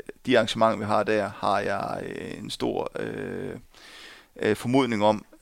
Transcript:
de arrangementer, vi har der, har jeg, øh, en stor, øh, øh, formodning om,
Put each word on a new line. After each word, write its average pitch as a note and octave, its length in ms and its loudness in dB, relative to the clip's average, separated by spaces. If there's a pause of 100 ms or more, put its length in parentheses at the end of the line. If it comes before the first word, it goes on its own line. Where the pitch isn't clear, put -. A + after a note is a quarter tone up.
(260)
de B2+ 120 6
arrangementer, A2+ 400 2
vi G#2+ 60 -4
har G#2+ 180 2
der, G#2 340 0
har G2+ 240 0
jeg, G2 460 -4
øh, - 320 -8
en - 120 -10
stor, - 480 -4
øh, G2 580 -6 (800)
øh, G#2+ 200 2
formodning A#2+ 480 2
om, G#2+ 200 4 (180)